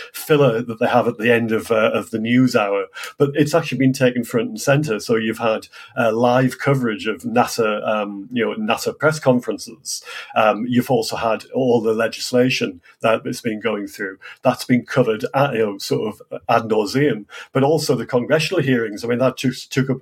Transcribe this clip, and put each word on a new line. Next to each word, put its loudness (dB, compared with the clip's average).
filler 4
that -8
they 2
have 4
at 0
the 2
end 2
of, 0
uh, 4
of -4
the -2
news 4
hour, 0
but 2
it's 2
actually -2
been 4
taken 0
front -4
and -12
center. 0
So 0
you've -2
had, -2
uh, 2
live 2
coverage 0
of -4
nasa, 0
um, -2
you 0
know, -2
nasa -2
press 2
conferences. -2
Um, 4
you've 0
also 0
had -2
all 2
the 2
legislation 0
that 2
it's -8
been -4
going -4
through. -10
That's 0
been 0
covered, 0
at, 0
you 0
know, -4
sort -4
of -16
ad 2
nauseum, 0
but 0
also 2
the -4
congressional 0
hearings. 0
I -6
mean, 0
that 0
took, -2
took 0
up -2